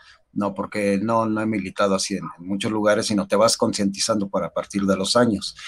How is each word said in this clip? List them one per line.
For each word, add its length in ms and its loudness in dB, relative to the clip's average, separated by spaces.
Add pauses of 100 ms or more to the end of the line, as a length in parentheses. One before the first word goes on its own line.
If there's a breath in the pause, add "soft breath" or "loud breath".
(320 loud breath)
no, 220 -2
porque 480 0
no, 240 2
no 140 0
he 60 -2
militado 500 0
así 200 -2
en, 60 -6 (160)
en 80 -16
muchos 240 -4
lugares, 360 2
sino 200 0
te 80 -2
vas 220 4
concientizando 720 0
para, 180 -4
a 60 -10
partir 320 -4
de 120 2
los 200 0
años, 400 2 (120)